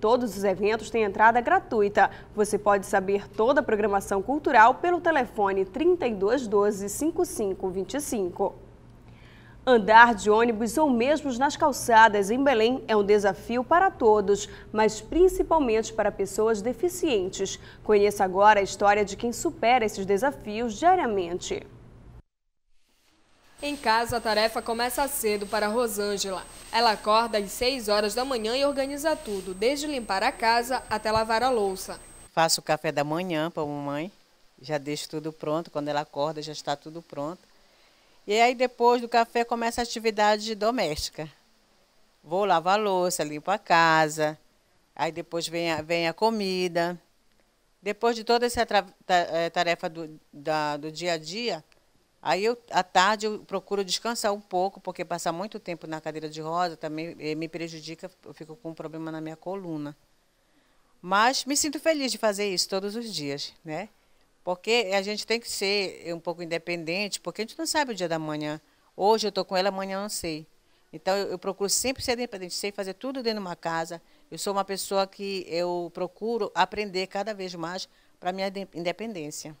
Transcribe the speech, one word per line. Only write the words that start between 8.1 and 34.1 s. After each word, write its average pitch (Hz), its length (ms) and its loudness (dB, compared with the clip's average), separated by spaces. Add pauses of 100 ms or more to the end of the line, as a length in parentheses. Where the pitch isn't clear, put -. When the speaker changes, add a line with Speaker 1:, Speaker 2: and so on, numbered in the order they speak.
Speaker 1:
Andar 233 480 10
de 196 160 0
ônibus 226 480 2
ou 311 100 4
mesmo 269 460 2
nas 277 200 0
calçadas 220 760 6
em 254 120 0
Belém 254 460 2
é 220 80 2
um 208 80 4
desafio 208 580 2
para 349 280 4
todos, 208 580 2 (240)
mas 214 300 0
principalmente 320 920 2
para 208 180 0
pessoas 202 520 0
deficientes. 233 960 -2 (260)
Conheça 208 400 4
agora 202 360 6
a - 20 2
história 202 420 2
de 202 140 -8
quem 233 160 -4
supera 247 500 0
esses 202 220 -4
desafios 214 720 -2
diariamente. 214 840 0 (2000)
Speaker 2:
Em 294 140 -4
casa, 233 400 0
a 226 40 -2
tarefa 220 420 0
começa 240 440 -2
cedo 208 400 -2
para 208 220 0
Rosângela. 202 720 -2 (300)
Ela 226 200 4
acorda 220 440 2
às 202 160 -2
seis 247 360 -2
horas 208 260 2
da 240 100 0
manhã 240 320 -2
e 277 80 2
organiza 285 500 0
tudo, 196 380 -8
desde 262 340 -2
limpar 220 360 -2
a 254 100 2
casa 240 560 0
até 214 240 -2
lavar 220 300 2
a 254 80 2
louça. 196 500 -2 (320)
Speaker 3:
Faço 165 280 2
o - 40 -20
café 156 260 0
da 143 140 0
manhã 160 460 -2
pra 165 120 -6
mamãe, 147 480 -6 (500)